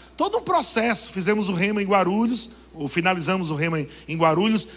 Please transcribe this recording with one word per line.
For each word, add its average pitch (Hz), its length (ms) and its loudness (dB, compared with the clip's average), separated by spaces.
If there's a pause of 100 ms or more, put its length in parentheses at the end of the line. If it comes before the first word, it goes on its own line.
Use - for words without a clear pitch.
(160)
Todo 392 220 -2
um 466 40 -4
processo. 240 680 0
Fizemos 196 380 0
o 196 40 -2
rema 202 280 0
em 202 40 -2
Guarulhos, 202 640 2 (240)
ou 147 140 -6
finalizamos 175 600 0
o 156 60 -4
rema 160 240 -2
em, 139 80 -6 (200)
em 160 100 -6
Guarulhos, 175 580 2